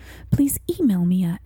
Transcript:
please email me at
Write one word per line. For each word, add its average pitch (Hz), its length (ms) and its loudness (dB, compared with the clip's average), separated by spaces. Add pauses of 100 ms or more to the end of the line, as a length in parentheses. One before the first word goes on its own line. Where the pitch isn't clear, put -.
(300)
please 277 280 2 (200)
email 202 260 2
me 180 200 2
at 170 220 -4